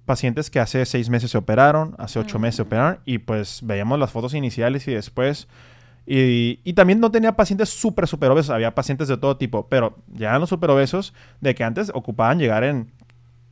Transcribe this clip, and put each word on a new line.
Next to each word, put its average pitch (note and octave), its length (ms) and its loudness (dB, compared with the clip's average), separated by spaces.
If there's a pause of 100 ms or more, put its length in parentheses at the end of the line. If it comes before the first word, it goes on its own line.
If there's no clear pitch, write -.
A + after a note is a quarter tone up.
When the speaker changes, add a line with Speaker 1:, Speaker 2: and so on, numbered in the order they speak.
Speaker 1:
pacientes C3 420 -2
que C3+ 120 0
hace B2 260 0
seis A#2+ 240 -2
meses A#2+ 220 0
se A#2+ 60 0
operaron, D3 600 4
hace - 220 -6
ocho B2 180 -6
meses A2+ 180 -2
se A#2 60 -4
Speaker 2:
Ujú. G#2 60 -4
Speaker 1:
operaron C#3 360 0
y B2 140 -4
pues G#2+ 460 -6
veíamos A2 340 -2
las C#3 140 0
fotos B2 200 -6
iniciales C3 560 -2
y C#3 60 -4
después. B2+ 540 -4 (580)
Y, B2 580 2
y F3+ 80 -4
también F#3+ 260 6
no A3+ 120 4
tenía A3 260 2
pacientes G3+ 320 0
súper, - 400 -2
súper C#3+ 220 0
obesos, D3 200 4
había A2+ 240 0
pacientes C#3+ 320 -2
de C3+ 100 0
todo C3+ 200 0
tipo, A#2+ 320 -4
pero A#2 300 0 (140)
llegaban A2 280 0
los E3+ 80 -2
súper E3+ 220 0
obesos C#3 440 2 (260)
de C3 140 0
que - 80 -4
antes A2+ 320 -4
ocupaban A#2+ 440 0
llegar A#2 260 2
en, C3 260 -4 (600)